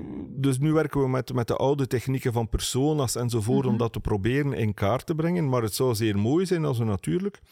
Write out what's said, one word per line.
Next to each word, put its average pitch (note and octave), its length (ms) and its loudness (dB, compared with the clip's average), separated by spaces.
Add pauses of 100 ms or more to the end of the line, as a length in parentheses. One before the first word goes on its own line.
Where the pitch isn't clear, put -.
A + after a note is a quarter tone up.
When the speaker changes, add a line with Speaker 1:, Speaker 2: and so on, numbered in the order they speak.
(300)
Speaker 1:
dus C3+ 300 0
nu D3+ 140 2
werken D3 280 2
we C3 80 2
met, B2+ 240 -2
met A#2+ 140 0
de - 80 0
oude C#3 320 0
technieken C3 460 -2
van A#2 160 0
personas C#3 640 0
enzovoort A#2+ 480 0
Speaker 2:
Mhm. C3 40 0
Speaker 1:
om G#2+ 100 2
dat A#2 160 0
te A2+ 60 -6
proberen B2 540 0
in G#2+ 200 0
kaart G#2+ 320 0
te E3+ 100 -2
brengen. E3 340 0
Maar B2+ 120 2
het G#2+ 120 -2
zou B2+ 220 2
zeer G#2 220 2
mooi C3+ 280 2
zijn E3+ 200 0
als C3+ 120 0
we A#2 60 0
natuurlijk, D#3+ 560 -2 (120)